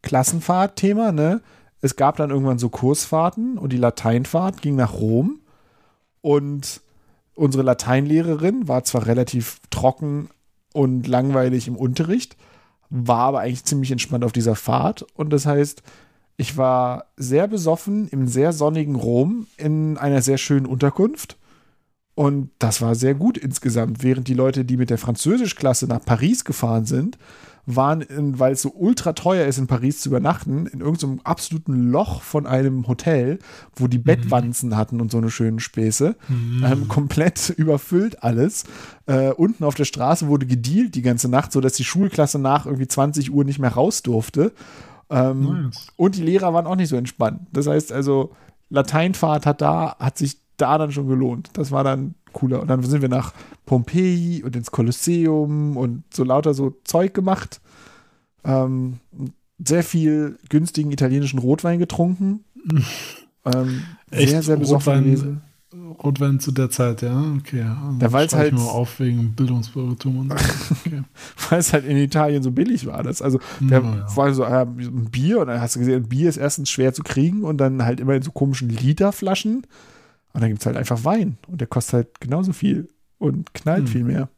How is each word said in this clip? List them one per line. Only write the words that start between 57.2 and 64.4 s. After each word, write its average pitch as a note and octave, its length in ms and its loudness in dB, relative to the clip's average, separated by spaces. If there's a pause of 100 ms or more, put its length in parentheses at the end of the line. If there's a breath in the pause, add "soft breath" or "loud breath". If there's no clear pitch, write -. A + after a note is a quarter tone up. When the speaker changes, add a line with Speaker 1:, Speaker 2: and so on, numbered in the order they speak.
Speaker 1:
Ähm, C3 540 0 (680)
sehr E3 200 2
viel D3+ 520 0 (120)
günstigen D3+ 440 0
italienischen C3+ 460 0
Rotwein D#3+ 400 2
getrunken. F#3 680 0 (220)
Speaker 2:
<laughs> D#3 180 2 (600 loud breath)
Speaker 1:
Ähm, B2+ 380 -2 (280 loud breath)
Speaker 2:
Echt? C#3+ 200 4
Speaker 1:
sehr, D#3+ 120 2